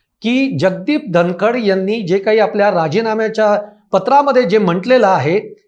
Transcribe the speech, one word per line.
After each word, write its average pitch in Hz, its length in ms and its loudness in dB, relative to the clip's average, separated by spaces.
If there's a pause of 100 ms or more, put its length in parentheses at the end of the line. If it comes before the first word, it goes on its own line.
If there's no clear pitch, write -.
(220)
की 254 360 -2
जगदीप 185 460 -2 (100)
धनखड 180 420 0
यांनी 196 440 -2
जे 185 180 -2
काही 214 200 0
आपल्या 208 320 2
राजीनाम्याच्या 214 880 0 (320)
पत्रामध्ये 254 500 2
जे 208 160 2
म्हटलेलं 202 480 2
आहे 180 480 -2 (120)